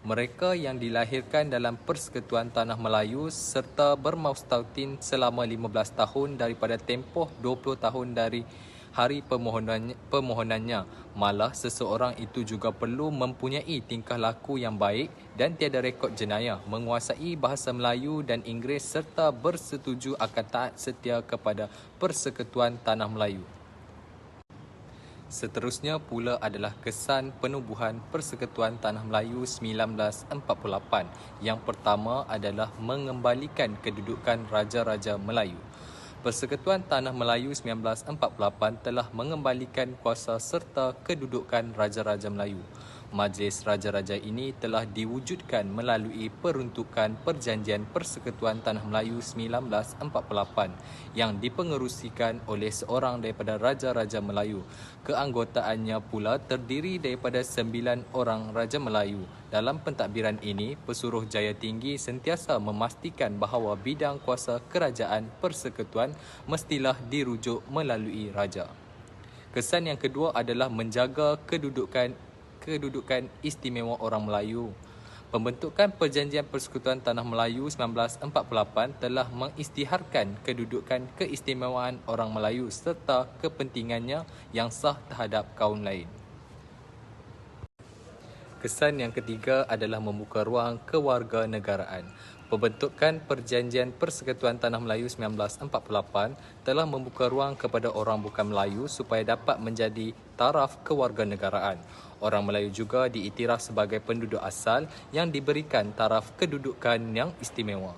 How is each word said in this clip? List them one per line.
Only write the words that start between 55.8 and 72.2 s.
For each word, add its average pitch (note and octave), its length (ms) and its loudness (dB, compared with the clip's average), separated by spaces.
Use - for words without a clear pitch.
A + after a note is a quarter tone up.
pula A2 300 2
terdiri C3+ 560 -2
daripada B2+ 420 0
sembilan A#2+ 640 0
orang A2 340 0
Raja A#2 300 0
Melayu. G#2 400 2
Dalam B2 320 2
pentadbiran G#2+ 640 0
ini, G#2 320 -2
Pesuruh A#2 480 -2
Jaya G#2+ 320 0
Tinggi A2+ 400 -4
sentiasa C3 640 0
memastikan G#2+ 800 -2
bahawa G#2 400 2
bidang C#3+ 400 -2
kuasa B2 480 0
kerajaan A2+ 720 0
persekutuan C3+ 720 -2
mestilah C3+ 580 2
dirujuk A#2+ 640 0
melalui A2 640 -2
Raja. G2 340 0
Kesan E3 320 2
yang C#3+ 140 -2
kedua C#3 340 2
adalah A#2+ 320 2
menjaga B2+ 760 2
kedudukan, C3 680 0